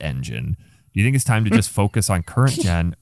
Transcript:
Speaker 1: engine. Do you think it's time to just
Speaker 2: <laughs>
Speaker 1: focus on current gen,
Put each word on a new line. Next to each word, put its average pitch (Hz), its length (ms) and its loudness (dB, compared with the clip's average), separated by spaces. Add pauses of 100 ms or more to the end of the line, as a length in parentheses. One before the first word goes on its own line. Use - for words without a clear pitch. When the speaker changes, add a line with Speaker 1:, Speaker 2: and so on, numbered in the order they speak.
Speaker 1:
engine. 65 560 -6 (340)
Do 95 80 -2
you 104 60 4
think 135 100 2
it's 127 80 2
time 110 220 2
to 101 60 0
just 110 180 2
Speaker 2:
<laughs> - 120 -2
Speaker 1:
focus 104 280 0
on 90 140 0
current - 360 0
gen, 85 420 0